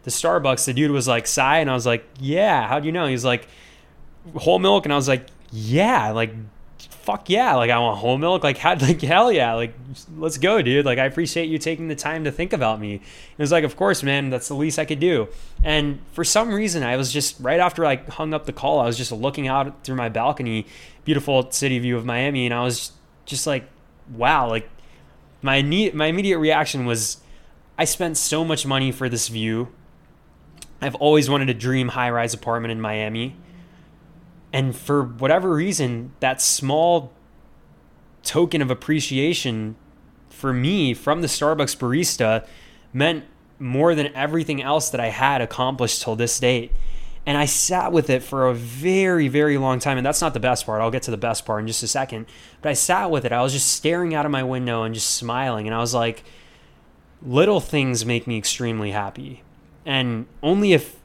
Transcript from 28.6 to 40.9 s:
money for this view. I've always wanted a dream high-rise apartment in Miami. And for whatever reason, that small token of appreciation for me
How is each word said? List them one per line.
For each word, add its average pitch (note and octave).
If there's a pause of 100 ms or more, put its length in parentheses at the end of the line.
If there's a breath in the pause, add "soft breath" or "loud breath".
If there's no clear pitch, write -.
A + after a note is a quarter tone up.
money C3+
for C3
this A#2+
view. A2+ (1120)
I've C#3
always D3
wanted C#3
a B2+
dream B2
high-rise A#2+
apartment A#2
in A2+
Miami. A2 (1160 loud breath)
And C3
for C#3+
whatever C#3
reason, C#3+
that C3
small D3+ (1120)
token E3
of C3
appreciation C3 (540)
for -
me C#3